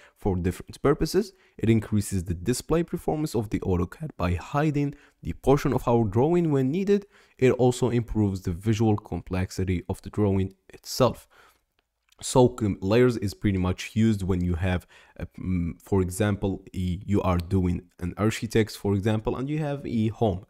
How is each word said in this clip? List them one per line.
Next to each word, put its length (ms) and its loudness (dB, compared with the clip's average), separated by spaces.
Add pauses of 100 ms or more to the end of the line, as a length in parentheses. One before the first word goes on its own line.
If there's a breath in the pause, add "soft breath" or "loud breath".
(160 loud breath)
for 200 -2
different 480 -4
purposes. 500 0 (240 soft breath)
It 140 2
increases 540 0
the 100 -4
display 480 -2
performance 500 -4
of 160 -2
the 120 -4
AutoCAD 540 -2
by 200 -2
hiding 580 -2 (300 loud breath)
the 100 -6
portion 400 2
of 140 -2
our 160 4
drawing 480 2
when 180 2
needed. 380 0 (320 soft breath)
It 140 6
also 360 2
improves 540 0
the 80 -2
visual 440 2
complexity 920 -4
of 140 -8
the 80 -14
drawing 420 0 (180)
itself. 560 -2 (920 soft breath)
So, 380 4
um, 220 0
layers 340 4
is 180 -4
pretty 240 0
much 380 -2
used 280 2
when 200 0
you 120 0
have, 300 -2 (320 loud breath)
uh, 60 -10 (160)
mm, 420 -4
for 200 0
example, 720 -2
y-, 320 -4
you 160 0
are 160 2
doing 460 0 (140)
an 200 -8
architects, 580 0
for 180 -2
example, 440 -2
and 120 -6
you 100 -4
have 280 -6
a 220 0
home, 400 -2